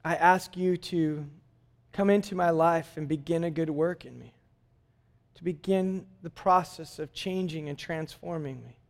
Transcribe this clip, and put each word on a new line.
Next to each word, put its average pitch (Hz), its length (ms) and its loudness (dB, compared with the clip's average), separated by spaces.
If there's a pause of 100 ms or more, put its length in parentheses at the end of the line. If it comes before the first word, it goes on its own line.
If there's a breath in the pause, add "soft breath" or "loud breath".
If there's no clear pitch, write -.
I 165 100 0
ask 180 420 4
you 180 200 2
to 151 520 -2 (640)
come 202 180 4
into 196 260 2
my 175 140 4
life 165 460 2
and 151 120 -6
begin 156 340 -2
a 170 80 -2
good 160 200 -2
work 165 340 -2
in 123 140 -18
me, 113 160 -20 (1000)
to - 60 -20
begin 185 640 0 (160)
the 170 80 -10
process - 680 0
of 156 140 -10
changing 175 560 -4
and 143 100 -6
transforming 165 840 -8
me. 120 140 -18 (140)